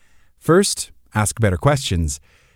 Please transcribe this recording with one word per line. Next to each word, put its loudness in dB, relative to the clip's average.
First, 0
ask -2
better 2
questions. -2